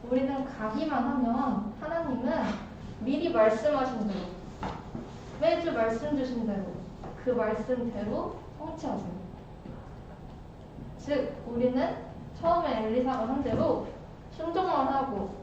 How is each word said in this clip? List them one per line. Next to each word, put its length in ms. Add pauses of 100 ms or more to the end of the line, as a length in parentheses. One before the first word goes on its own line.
(100)
우리는 340
가기만 600
하면 760
하나님은 520 (680)
미리 320
말씀하신 760
대로, 120 (1200)
매주 320
말씀 440
주신 300
대로 180 (580)
그 80
말씀대로 1040 (240)
성취하세요. 640 (1800)
즉, 360 (120)
우리는 500 (440)
처음에 460
엘리사가 420
한 140
대로 440 (460)
순종만 560
하고 540